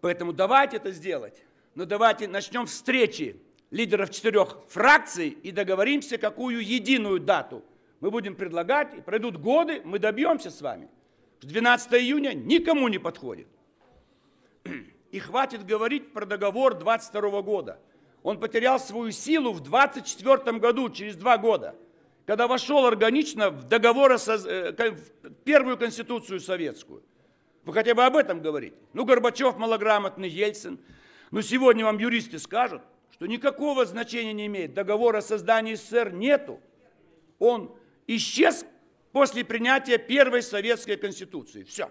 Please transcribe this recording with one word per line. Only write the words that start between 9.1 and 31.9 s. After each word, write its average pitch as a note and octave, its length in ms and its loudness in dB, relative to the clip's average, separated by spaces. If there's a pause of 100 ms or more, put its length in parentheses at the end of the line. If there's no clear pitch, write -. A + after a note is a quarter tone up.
годы, C#4+ 480 0
мы F3+ 140 -8
добьемся A3 520 -2
с - 120 -18
вами. A2 260 -10 (520)
Двенадцатое A#3+ 600 2
июня C#4 320 -2
никому C#4 560 2
не G3 100 -2
подходит. C3 480 -10 (1600)
И G3 80 -10
хватит A#3+ 480 -4
говорить A3 480 -4
про G#3 100 -8
договор G3+ 480 2
двадцать A3+ 380 -2
второго G3+ 320 -2
года. F3 360 -4 (440)
Он G#3 180 -4
потерял A#3 400 2
свою A3+ 300 -8
силу C4 420 0
в E3+ 80 -8
двадцать B3+ 460 2
четвертом B3 520 2
году, A#3 300 2
через F#3+ 280 -10
два A3+ 200 4
года, G3 400 0 (480)
когда A3 240 0
вошел C4 380 2
органично A3 640 2
в C3+ 140 -14
договор A#3 480 6
о B3 40 4
соз-, G#3+ 300 -2
э, F3 260 -4
кон-, A3+ 240 -2
в - 380 -20 (100)
первую C4 320 4
конституцию A3+ 640 -6
советскую. D#3+ 600 -8 (640)
Вы D#3 80 -10
хотя A3 200 2
бы A#3+ 120 4
об C4 100 4
этом F3+ 240 2
говорите. D3+ 360 -6 (180)
Ну, C4 100 -4
Горбачев A#3+ 540 2
малограмотный, G#3 720 0
Ельцин. G3+ 500 -6 (500)
Ну, G#3+ 120 -4
сегодня A#3 420 4
вам G#3+ 140 2